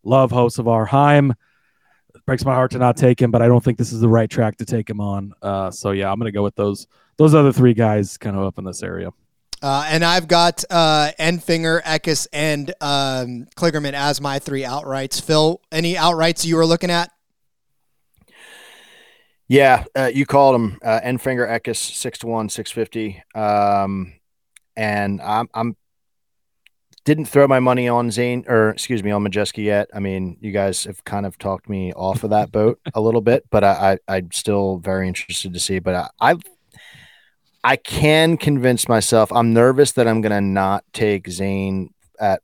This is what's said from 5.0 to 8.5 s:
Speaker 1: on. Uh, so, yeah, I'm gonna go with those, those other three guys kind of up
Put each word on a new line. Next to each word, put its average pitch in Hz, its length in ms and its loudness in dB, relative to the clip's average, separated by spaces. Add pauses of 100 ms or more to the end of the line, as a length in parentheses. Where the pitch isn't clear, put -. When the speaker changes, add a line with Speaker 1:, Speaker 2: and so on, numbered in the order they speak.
Speaker 1:
on. 101 400 -6
Uh, 98 300 -4
so, 98 200 -6
yeah, 98 200 -2
I'm 98 60 -4
gonna 110 140 -4
go 101 120 -2
with 101 120 -2
those, 101 320 -4 (300)
those 156 180 6
other 143 160 6
three 123 220 4
guys 107 440 0
kind 101 200 -8
of 98 60 -4
up 95 140 -6